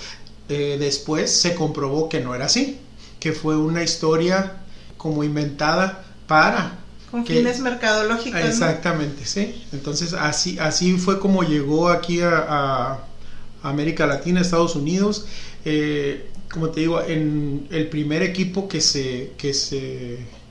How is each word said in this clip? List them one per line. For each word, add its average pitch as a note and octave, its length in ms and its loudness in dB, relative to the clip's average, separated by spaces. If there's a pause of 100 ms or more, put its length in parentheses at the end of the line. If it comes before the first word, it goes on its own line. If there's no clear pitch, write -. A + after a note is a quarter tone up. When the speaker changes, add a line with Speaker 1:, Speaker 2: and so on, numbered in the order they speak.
(480)
Speaker 1:
eh, C#3+ 300 0
después D3 560 0
se F3 200 2
comprobó D3+ 540 0
que D3+ 120 -2
no B2 140 -4
era B2+ 100 -4
así, C4+ 340 0 (400)
que D#3 140 -2
fue D#3 240 0
una D#3+ 260 2
historia E3+ 760 2 (380)
como D3+ 280 -2
inventada D3+ 800 0 (240)
para E3+ 500 4 (320)
Speaker 2:
Con A#3+ 140 -2
Speaker 1:
que A#3+ 140 2
Speaker 2:
fines A#3+ 220 4
mercadológicos, A3+ 800 0
¿no? D#3+ 60 2
Speaker 1:
Exactamente, D3+ 800 0
sí. - 460 -4
Entonces D3+ 400 -4
así, D3+ 480 -2
así F3 360 4
fue F#3+ 220 2
como F#3+ 240 4
llegó D3+ 460 4
aquí E3+ 320 2
a, E3+ 180 4 (100)
a C3+ 500 0 (640)
América D3 440 0
Latina, E3+ 340 2
Estados E3+ 360 4
Unidos. F#3+ 500 2 (380)
Eh, D3 640 0 (200)
como D#3+ 200 -2
te D#3 100 -2
digo, E3 220 2
en D3+ 680 0
el D#3 180 0
primer D3+ 340 0
equipo F#3+ 460 0
que D#3+ 120 -2
se, C3 560 0
que C#3 160 -2
se C3 640 -4 (320)